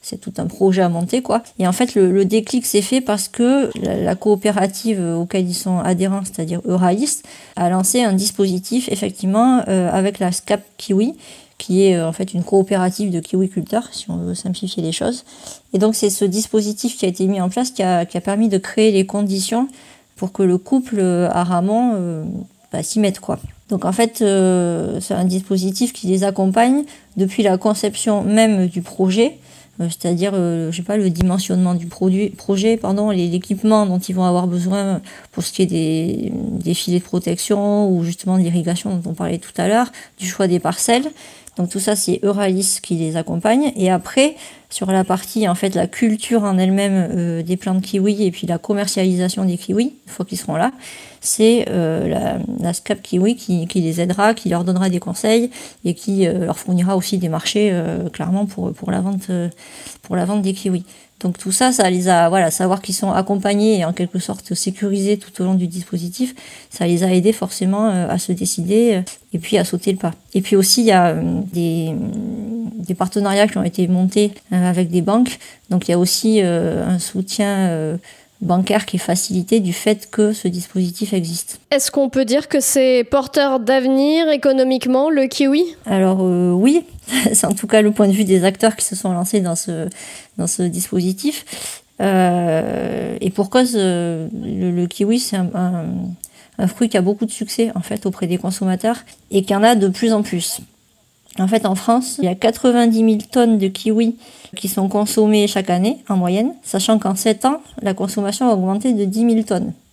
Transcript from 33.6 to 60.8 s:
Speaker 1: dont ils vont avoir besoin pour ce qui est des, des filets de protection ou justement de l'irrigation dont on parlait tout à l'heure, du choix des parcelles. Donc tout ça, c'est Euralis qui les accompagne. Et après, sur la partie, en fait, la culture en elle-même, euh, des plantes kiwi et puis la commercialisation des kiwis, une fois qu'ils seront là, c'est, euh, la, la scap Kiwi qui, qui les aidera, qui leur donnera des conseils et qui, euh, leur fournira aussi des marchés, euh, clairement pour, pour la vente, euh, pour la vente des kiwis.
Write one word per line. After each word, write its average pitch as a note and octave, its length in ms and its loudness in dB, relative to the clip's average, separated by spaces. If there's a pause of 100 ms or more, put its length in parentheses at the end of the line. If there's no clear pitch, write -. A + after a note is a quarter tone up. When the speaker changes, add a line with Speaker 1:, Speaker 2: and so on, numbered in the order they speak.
Speaker 1:
dont F3+ 140 0
ils F#3 140 -6
vont F#3 120 0
avoir F3+ 200 2
besoin F#3 540 -2 (320)
pour - 120 -6
ce - 100 -8
qui - 80 -2
est F#3 60 4
des, E3 640 -2
des - 400 -4
filets F3 260 0
de F3+ 40 -6
protection G3+ 840 0
ou F3 140 2
justement F3+ 340 -2
de F#3 60 4
l'irrigation E3+ 500 0
dont E3+ 180 -4
on - 20 -4
parlait F3 240 -4
tout - 200 -14
à F3+ 120 0
l'heure, A#3+ 200 2 (280)
du F#3 100 -10
choix F#3+ 200 0
des F3 120 2
parcelles. A#3 460 0 (520)
Donc F3+ 120 -2
tout G3 100 -6
ça, G#3 180 0
c'est F#3 260 -2
Euralis G3 580 0
qui - 140 -4
les D#3+ 220 -2
accompagne. G#3+ 580 0
Et F#3 160 2
après, C4 440 2 (340)
sur F#3+ 240 -4
la F#3+ 100 2
partie, F#3+ 460 -2
en F3+ 60 2
fait, F#3+ 200 -2
la F3+ 120 0
culture G#3+ 560 0
en G3 140 2
elle-même, F#3+ 540 2
euh, E3+ 320 -2
des F3+ 140 -2
plantes F#3 240 -2
kiwi G3+ 420 0
et F#3 80 2
puis - 160 -8
la E3+ 100 -2
commercialisation F#3+ 840 0
des F3 140 0
kiwis, A3+ 360 -2 (140)
une - 60 -20
fois F#3 120 -6
qu'ils F#3 120 -10
seront - 180 -6
là, G3+ 160 0 (480)
c'est, A3+ 480 2
euh, E3 400 0
la, - 300 -2 (240)
la E3+ 120 -2
scap - 280 -6
Kiwi G3 340 0
qui, F3 320 -2
qui F3+ 140 0
les E3 180 -2
aidera, G3 340 2
qui A3 140 -4
leur F3 160 0
donnera F#3 240 0
des F3+ 140 0
conseils A3 480 0 (340)
et F3 120 0
qui, G3 300 0
euh, F3 200 0
leur D3+ 120 -4
fournira F3+ 380 0
aussi F#3 220 -2
des F3+ 100 -2
marchés, F#3+ 460 0
euh, E3+ 340 -2
clairement F#3 380 -2
pour, F3+ 260 -6
pour F#3 180 -8
la F#3 120 0
vente, F#3+ 280 -4
euh, F3 200 -2 (540)
pour F3+ 120 -6
la F3+ 80 0
vente G3+ 180 0
des F#3+ 120 0
kiwis. F#3 320 -4 (340)